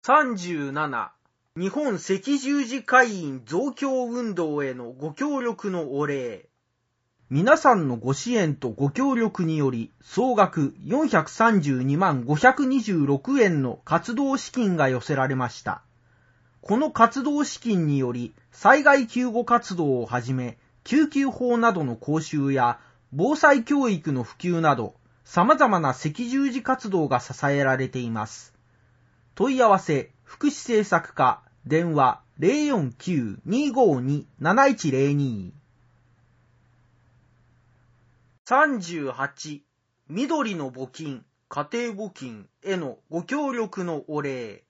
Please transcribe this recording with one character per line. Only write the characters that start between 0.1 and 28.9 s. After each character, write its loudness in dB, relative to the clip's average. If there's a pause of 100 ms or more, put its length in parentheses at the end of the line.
十 -6
七、 -4 (460)
日 -4
本 -2
赤 -2
十 -2
字 -6
会 2
員 -8
増 -2
強 -2
運 -4
動 -2
へ -4
の -12
ご -8
協 -4
力 -4
の -4
お 0
礼。 -6 (800)
皆 6
さ 4
ん 0
の -2
ご -2
支 -4
援 2
と -6
ご -2
協 0
力 0
に 0
よ 2
り、 -6 (100)
総 0
額 2 (100)
四 0
百 2
三 4
十 0
二 2
万 2
五 2
百 6
二 2
十 0
六 0
円 4
の -4
活 -2
動 0
資 -8
金 0
が 2
寄 0
せ -2
ら 0
れ -2
ま -2
し -16
た。 -8 (760)
こ 0
の 0
活 2
動 0
資 -6
金 0
に 0
よ -2
り、 -8 (180)
災 4
害 4
救 -4
護 -4
活 0
動 0
を -4
は -4
じ -6
め、 -6 (260)
救 2
急 0
法 0
な 4
ど -2
の -4
講 -2
習 -2
や、 0 (340)
防 2
災 4
教 0
育 -2
の -2
普 -14
及 -2
な 4
ど、 -8 (280)
様 2
々 4
な 0
赤 -4
十 -2
字 -6
活 -2
動 0
が 0
支 -10 (120)
え 2
ら 2
れ -4
て -8
い -6
ま -4
す。 -20 (840)